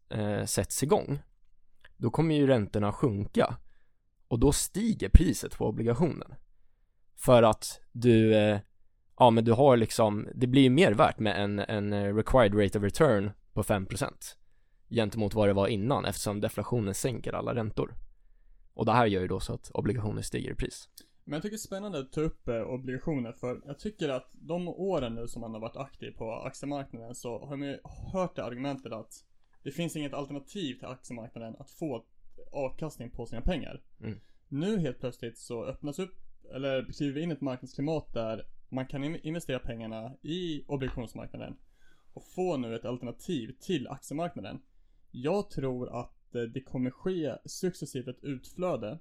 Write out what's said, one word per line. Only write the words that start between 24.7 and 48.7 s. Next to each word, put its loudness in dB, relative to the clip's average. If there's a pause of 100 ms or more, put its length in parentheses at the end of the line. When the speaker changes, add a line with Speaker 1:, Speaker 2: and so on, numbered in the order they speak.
Speaker 2:
nu -6
som -10
man -10
har -10
varit -10
aktiv -12
på -8
aktiemarknaden, -10
så -10
har -10
man -6
ju -8 (340)
hört -2
det -6
argumentet -6
att -12 (500)
det -8
finns -4
inget -6
alternativ -8
till -16
aktiemarknaden -12
att -18
få -6 (480)
avkastning -6
på -10
sina -8
pengar. -2 (180)
Speaker 1:
Mm. -8 (280)
Speaker 2:
Nu 0
helt -2
plötsligt -8
så -8
öppnas -8
upp, -8 (400)
eller -2
kliver -2
vi -4
in -2
i -2
ett -10
marknadsklimat -4
där -4 (220)
man -4
kan -6
in-, -6
investera -4
pengarna -8 (100)
i -6
obligationsmarknaden -8 (580)
och -18 (100)
få -2
nu -4
ett -8
alternativ -6
till -4
aktiemarknaden. -8 (500)
Jag -2
tror -4
att, -14
eh, -2
det -6
kommer -4
ske -4 (100)
successivt -6
ett -14
utflöde -6